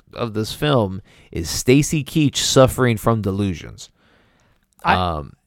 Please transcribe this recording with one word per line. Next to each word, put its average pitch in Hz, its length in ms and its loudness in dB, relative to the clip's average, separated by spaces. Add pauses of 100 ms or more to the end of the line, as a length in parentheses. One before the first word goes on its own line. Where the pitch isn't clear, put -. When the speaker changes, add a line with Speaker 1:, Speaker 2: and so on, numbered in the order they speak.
(120)
Speaker 1:
of 113 220 -6
this 107 180 -4
film 110 500 -2 (300)
is 82 180 -6
Stacy 143 540 2
Keach 151 320 0
suffering 123 600 4
from 113 260 0
delusions. 95 680 -6 (920)
Speaker 2:
I, 170 100 2
Speaker 1:
Um, 85 380 -2 (140)